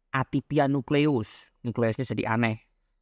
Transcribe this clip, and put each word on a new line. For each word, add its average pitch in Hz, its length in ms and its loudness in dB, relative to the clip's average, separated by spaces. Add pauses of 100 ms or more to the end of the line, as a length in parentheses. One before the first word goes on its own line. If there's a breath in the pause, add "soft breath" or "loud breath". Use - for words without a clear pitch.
atipia 139 560 0
nukleus. 143 960 0
Nukleusnya 120 480 -2
jadi 113 160 -4
aneh. 113 400 0 (380)